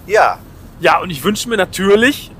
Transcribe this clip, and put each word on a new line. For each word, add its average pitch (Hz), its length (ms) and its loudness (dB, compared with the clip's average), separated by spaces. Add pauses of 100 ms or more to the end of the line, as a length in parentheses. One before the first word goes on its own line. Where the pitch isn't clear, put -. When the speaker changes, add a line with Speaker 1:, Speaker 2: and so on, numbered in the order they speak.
Speaker 1:
Ja. 131 300 2 (420)
Speaker 2:
Ja, 156 200 2
und 180 120 -8
ich 139 120 -10
wünsche 208 240 -2
mir 226 100 -4
natürlich 202 840 0